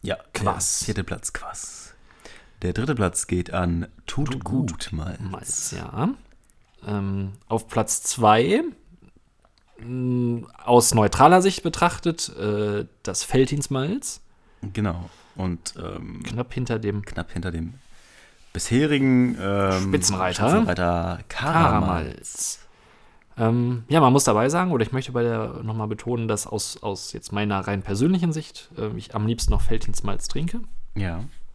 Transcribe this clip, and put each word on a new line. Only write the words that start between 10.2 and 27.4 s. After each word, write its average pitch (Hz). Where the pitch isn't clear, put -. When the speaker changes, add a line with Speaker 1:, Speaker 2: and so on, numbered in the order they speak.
Speaker 2:
aus 120
neutraler 135
Sicht 190
betrachtet, -
äh, 104
das -
Veltins 135
Malz. 147
Speaker 1:
Genau. 87
Und, 90
ähm, -
Speaker 2:
Knapp 120
hinter 120
dem 104
Speaker 1:
knapp -
hinter 87
dem 82
bisherigen, 127
ähm, 95
Speaker 2:
Spitzenreiter. 92
Speaker 1:
Spitzenreiter 87
Kara 131
Speaker 2:
Kara 107
Speaker 1:
Malz. 95
Speaker 2:
Malz. -
Ähm, 120
ja, 160
man 127
muss 139
dabei 117
sagen, 175
oder 123
ich 110
möchte 127
bei 123
der 117
nochmal 110
betonen, 113
dass 107
aus, -
aus -
jetzt -
meiner 101